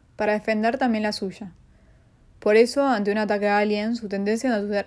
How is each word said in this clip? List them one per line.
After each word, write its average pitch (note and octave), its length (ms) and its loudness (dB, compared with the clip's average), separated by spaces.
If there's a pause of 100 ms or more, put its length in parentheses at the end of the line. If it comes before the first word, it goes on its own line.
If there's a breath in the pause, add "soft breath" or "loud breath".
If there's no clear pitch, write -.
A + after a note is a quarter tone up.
(160 soft breath)
para G#3 180 0
defender A3 440 0
también A3 240 0
la G#3 100 -2
suya. F#3+ 400 -8 (840 soft breath)
Por G#3+ 180 4
eso, B3 300 4
ante G#3 240 0
un G#3+ 80 0
ataque G#3 300 0
a G3+ 100 2
alguien, G#3+ 380 -2
su A3+ 120 -8
tendencia G#3 420 -2
natu-, G3+ 360 -2